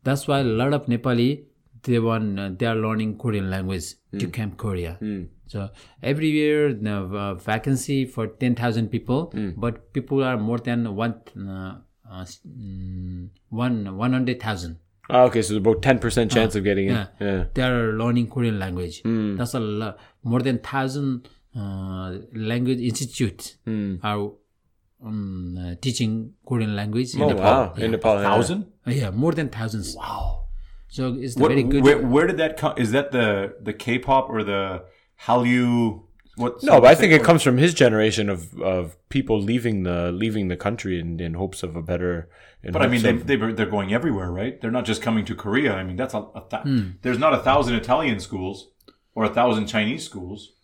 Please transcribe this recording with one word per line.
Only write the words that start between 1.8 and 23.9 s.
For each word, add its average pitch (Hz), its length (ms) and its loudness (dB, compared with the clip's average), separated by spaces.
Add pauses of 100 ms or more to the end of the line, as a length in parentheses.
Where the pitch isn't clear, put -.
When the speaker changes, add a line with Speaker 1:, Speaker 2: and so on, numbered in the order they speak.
Speaker 1:
they 120 160 2
want, 110 400 0
uh, 98 180 -4
they 117 80 -2
are 113 100 0
learning 110 420 -2
Korean 101 320 -2
language 95 460 -4 (240)
to 107 80 -2
Speaker 2:
Mm. 85 60 -10
Speaker 1:
come 107 180 -6
Korea. 90 500 -6
Speaker 2:
Mm. 101 260 -6 (200)
Speaker 1:
So 98 220 -8 (340)
every 156 280 0
year, 151 420 2
the, 107 180 -4 (140)
uh, 101 300 -4
vacancy 127 680 -2
for 117 240 -6
ten 123 280 -2
thousand 113 340 -2
people, 131 440 -4
Speaker 2:
Mm. 101 220 -6
Speaker 1:
but 117 380 -8
people 135 280 -2
are 127 160 -2
more 110 200 -2
than 117 380 -4
one, 113 180 -2 (260)
uh, 95 360 -10 (360)
uh, 92 120 -12
s-, - 220 -18
mm, 92 840 -10 (200)
one, 110 460 -2
one 120 160 0
hundred 127 300 0
thousand. 87 340 -6 (340)
Speaker 2:
Ah, 127 200 8
okay, 110 120 2
so 101 140 0
about 107 260 4
ten 131 180 4
percent 113 340 0
chance 110 220 4
Speaker 1:
Uh, - 40 0
Speaker 2:
of 95 60 -2
getting 98 220 2
in. 98 80 2
Speaker 1:
yeah. 101 120 -2 (140)
Speaker 2:
Yeah. 98 220 0 (100)
Speaker 1:
They 131 80 0
are 120 320 0
learning 117 340 0
Korean 117 320 -2
language. 90 440 -6
Speaker 2:
Mm. 107 340 -2
Speaker 1:
That's 117 160 -4
a 131 80 -4
lo-, 107 340 -6 (280)
more 120 180 0
than 127 180 0
thousand, 131 680 -4 (280)
uh, 92 600 -8 (160)
language 120 480 -2
institutes 120 720 -4 (120)
Speaker 2:
Mm. 101 360 -4